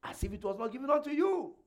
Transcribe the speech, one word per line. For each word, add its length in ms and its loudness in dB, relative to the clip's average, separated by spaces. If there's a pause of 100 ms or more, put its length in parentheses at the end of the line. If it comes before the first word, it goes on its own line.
As 220 -4
if 80 -4
it 100 -10
was 160 -2
not 140 -2
given 160 -6
unto 220 4
you. 440 2 (120)